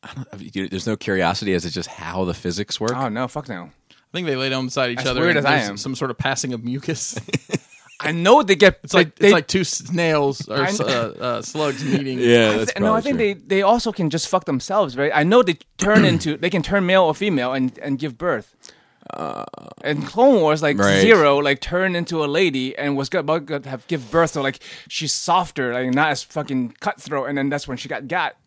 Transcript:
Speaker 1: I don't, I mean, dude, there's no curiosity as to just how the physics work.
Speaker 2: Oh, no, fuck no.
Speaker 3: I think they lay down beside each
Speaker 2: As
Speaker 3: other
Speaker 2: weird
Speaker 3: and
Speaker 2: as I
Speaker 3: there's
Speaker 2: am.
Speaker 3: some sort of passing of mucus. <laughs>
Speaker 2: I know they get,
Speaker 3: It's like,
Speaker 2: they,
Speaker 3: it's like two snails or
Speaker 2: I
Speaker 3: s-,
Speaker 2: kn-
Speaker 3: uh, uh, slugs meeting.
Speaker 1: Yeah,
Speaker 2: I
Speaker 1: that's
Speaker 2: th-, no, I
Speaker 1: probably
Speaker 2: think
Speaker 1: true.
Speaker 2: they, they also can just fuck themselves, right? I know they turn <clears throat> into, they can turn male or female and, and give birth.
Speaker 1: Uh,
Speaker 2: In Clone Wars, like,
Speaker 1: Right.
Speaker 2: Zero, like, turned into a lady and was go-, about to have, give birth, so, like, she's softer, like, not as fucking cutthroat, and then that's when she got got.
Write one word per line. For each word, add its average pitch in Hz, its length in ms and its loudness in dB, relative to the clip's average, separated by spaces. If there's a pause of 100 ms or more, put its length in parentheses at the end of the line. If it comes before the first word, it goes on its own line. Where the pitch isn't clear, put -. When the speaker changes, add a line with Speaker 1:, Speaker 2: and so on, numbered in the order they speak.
Speaker 1:
I - 100 -18
don't, 131 200 -12
I 101 40 -16
mean, 92 120 -14
dude, 95 220 -6
there's 95 160 -6
no 110 100 0
curiosity 95 560 0
as 85 100 0
to 85 80 -6
just 85 180 -8
how 85 360 -6
the 87 80 -2
physics 90 480 -6
work. 113 140 -2
Speaker 2:
Oh, 131 140 -4
no, 120 180 -6
fuck 143 220 -12
no. 87 200 -12 (220)
Speaker 3:
I - 40 -20 (180)
think 175 140 -6
they 139 80 -2
lay 135 140 -2
down 131 160 -2
beside 123 260 -2
each 120 80 -6
Speaker 2:
As 131 80 -2
Speaker 3:
other 127 140 0
Speaker 2:
weird 170 160 4
Speaker 3:
and - 20 2
Speaker 2:
as 139 60 -2
I 143 120 4
Speaker 3:
there's 107 120 0
Speaker 2:
am. 101 80 -8
Speaker 3:
some 131 180 -6
sort 131 160 -6
of 110 60 -10
passing 135 360 -4
of 117 100 -10
mucus. 127 560 -6 (400)
<laughs> - 400 -20
Speaker 2:
I 151 120 -4
know 190 320 6
they 190 120 2
get, 185 280 6
Speaker 3:
It's - 100 -8
like, 175 220 2
Speaker 2:
they, - 120 4
Speaker 3:
it's 208 60 8
like 160 140 2
two 185 160 0
snails 156 840 -2
or 107 100 -4
Speaker 2:
I 139 100 0
Speaker 3:
s-, 208 100 -4
Speaker 2:
kn- 117 120 -2
Speaker 3:
uh, 135 40 2 (260)
uh, 120 220 -4
slugs 143 420 -4
meeting. 135 360 -2
Speaker 1:
Yeah, 117 320 6
Speaker 2:
I 104 60 0
Speaker 1:
that's 110 160 -2
Speaker 2:
th-, - 60 -6
no, 202 140 2
I 226 80 0
Speaker 1:
probably - 0 -
Speaker 2:
think 277 160 -2
Speaker 1:
true. 208 160 0 (140)
Speaker 2:
they, 190 100 0
they 196 60 2
also 226 280 2
can 165 200 0
just 160 180 -4
fuck 185 160 0
themselves, 151 500 -2
right? 143 180 0
I 147 100 2
know 214 200 6
they 180 140 0 (200)
turn 202 280 4
<clears throat> 185 60 4
into, 156 260 -2
they 170 140 -2
can 180 120 0
turn 196 220 0
male 185 180 6
or 160 120 2
female 135 380 -2
and, 131 260 -2
and 139 200 -4
give 135 180 -8
birth. 151 380 -6 (580)
Speaker 1:
Uh, - 320 -8 (400)
Speaker 2:
In 147 180 -4
Clone 240 380 6
Wars, 151 200 2
like, 147 160 2
Speaker 1:
Right. 101 240 6
Speaker 2:
Zero, 170 380 8
like, 143 220 0
turned 180 340 -2
into 170 280 -4
a 147 40 -2
lady 143 500 -2
and 143 200 -2
was 139 120 -4
go-, 185 100 -2
about 151 280 -2
to 143 220 -6
have, 127 180 -10
give 127 240 -6
birth, 165 200 2
so, 147 120 -4
like, 135 160 -2 (300)
she's - 240 -6
softer, 170 600 -2
like, 127 200 -2
not 147 180 2
as 135 120 -4
fucking 131 580 -6
cutthroat, 139 480 -6
and 143 80 -4
then 139 120 -2
that's 143 200 -6
when 127 80 -8
she - 120 -12
got 135 200 -8
got. 160 260 -4 (120)